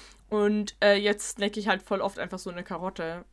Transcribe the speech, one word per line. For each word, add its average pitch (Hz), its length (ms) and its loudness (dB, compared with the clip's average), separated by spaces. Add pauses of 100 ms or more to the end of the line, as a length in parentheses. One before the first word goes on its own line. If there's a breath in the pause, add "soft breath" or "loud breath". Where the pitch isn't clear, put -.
(280 loud breath)
Und, 208 540 2
äh, 202 120 8
jetzt 208 420 0
snack 202 200 -2
ich 208 120 -4
halt 190 140 2
voll - 180 -2
oft - 180 -2
einfach 185 200 -8
so 185 120 -10
eine 175 140 -10
Karotte 175 680 -6